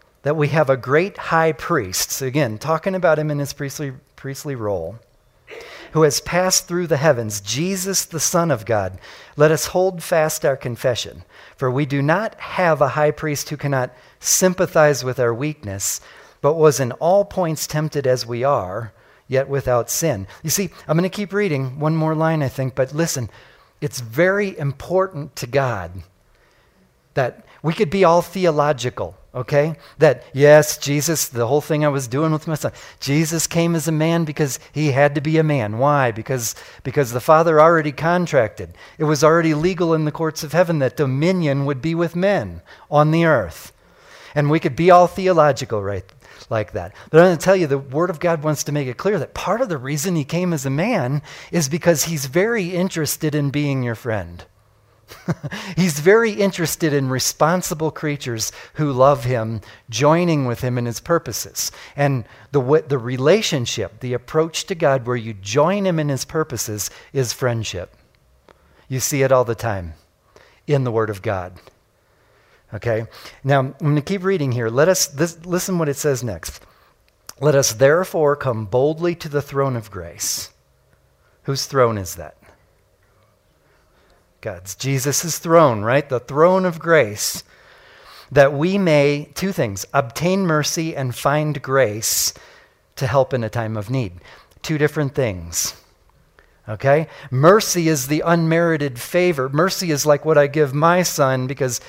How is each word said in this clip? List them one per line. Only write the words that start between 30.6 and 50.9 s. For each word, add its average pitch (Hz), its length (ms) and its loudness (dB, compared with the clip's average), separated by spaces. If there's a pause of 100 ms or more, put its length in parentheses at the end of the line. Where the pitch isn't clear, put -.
Jesus, 143 500 -2
the 117 180 -2
whole 143 140 2
thing 151 240 -2
I 151 40 4
was 135 180 -2
doing 151 260 0
with 151 140 -4
my 165 80 -4
son, 143 180 -4 (280)
Jesus 156 480 0
came 170 260 2
as 160 140 -2
a 160 40 0
man 165 320 2
because 147 360 -4 (120)
he 147 200 0
had 143 240 4
to 156 40 -2
be 156 160 0
a 160 80 4
man. 113 340 0
Why? 135 340 2
Because, 113 420 -6 (300)
because 131 260 0
the 120 100 -4
Father 160 400 6
already 156 320 6
contracted. 147 840 0 (240)
It 156 60 -2
was 151 200 0
already 160 280 4
legal 165 420 0
in 156 100 0
the 151 80 -2
courts 160 320 -6
of 143 80 -10
heaven 170 260 2
that 131 180 0
dominion 143 720 0
would 139 160 -4
be 165 120 -2
with 170 200 -2
men 175 480 -2 (260)
on 151 220 4
the 165 140 4
earth. 120 480 0 (600)
And 147 160 2
we 160 100 2
could 151 140 -2
be 170 160 4
all 175 160 10
theological, 151 760 2
right, 98 220 -6 (440)
like 107 240 -4
that. 90 220 -10 (160)
But 156 100 6
I'm 180 60 10
gonna 175 100 4
tell 185 180 4
you, 180 120 2
the 139 100 0
Word 139 320 -2
of 170 100 -6
God 165 240 -2
wants 151 220 -2
to 147 80 -6
make 143 160 -2
it 123 80 -8
clear 202 220 -2
that - 160 -6
part 208 260 -2
of 262 80 -2
the 165 80 -4
reason 143 400 -4
he 147 80 0
came 170 300 -2
as 135 100 -4
a 135 60 -2
man 147 500 -2 (300)